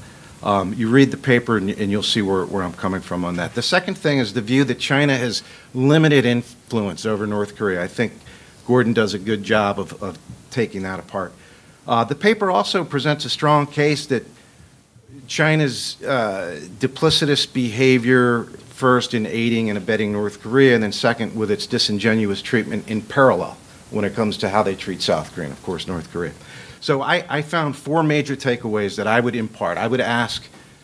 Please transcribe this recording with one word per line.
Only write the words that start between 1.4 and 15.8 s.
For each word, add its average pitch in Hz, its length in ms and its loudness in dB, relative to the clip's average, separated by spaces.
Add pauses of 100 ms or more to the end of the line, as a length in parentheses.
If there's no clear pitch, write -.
and, 98 140 -2
and 101 180 -4
you'll 101 140 -2
see - 180 0
where, 95 240 0
where 98 180 -4
I'm 87 80 -6
coming 92 300 -4
from 90 240 -6
on 87 120 -4
that. 85 180 -6
The 120 80 -4
second 180 320 -2
thing 147 240 0
is 104 140 -2
the 117 80 -4
view 127 240 2
that 120 140 -2
China 139 380 2
has 120 240 -4 (320)
limited 143 500 4
influence 117 800 -2
over 107 220 -2
North 104 300 -4
Korea. 92 280 -2
I 90 40 -4
think 110 260 -2 (540)
Gordon 120 260 4
does 104 220 2
a 98 40 -6
good 104 240 -2
job 101 360 2
of, 92 240 -10
of 92 160 -8 (320)
taking 101 320 -4
that 95 160 -8
apart. 90 340 -8 (540)
Uh, 117 160 2
the 139 120 -4
paper 208 360 0
also 190 320 0
presents 147 420 -2
a 135 40 -6
strong 147 360 2
case 147 400 0
that 120 180 -2 (1000)
China's, 151 800 0